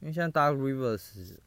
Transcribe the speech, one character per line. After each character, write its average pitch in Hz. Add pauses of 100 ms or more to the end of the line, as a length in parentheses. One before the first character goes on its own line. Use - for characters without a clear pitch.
因 147
为 160
现 170
在 165
Doc 147
Rivers， 123